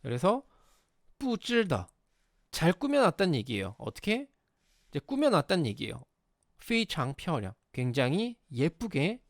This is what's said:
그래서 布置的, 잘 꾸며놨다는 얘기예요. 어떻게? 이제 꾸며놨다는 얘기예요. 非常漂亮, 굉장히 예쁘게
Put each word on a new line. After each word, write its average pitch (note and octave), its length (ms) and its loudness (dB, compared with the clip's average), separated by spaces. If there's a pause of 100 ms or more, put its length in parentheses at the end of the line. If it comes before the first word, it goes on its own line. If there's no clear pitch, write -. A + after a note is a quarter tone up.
그래서 E3+ 420 0 (720)
布置的, A3 680 0 (640)
잘 E3+ 220 4
꾸며놨다는 G#3 600 2
얘기예요. G#2 440 -4
어떻게? A3 500 -4 (600)
이제 C#3+ 100 -4
꾸며놨다는 G3+ 640 2
얘기예요. G#2+ 380 -6 (560)
非常漂亮, C#3 960 -2 (160)
굉장히 C3+ 640 0 (140)
예쁘게 E3 800 -2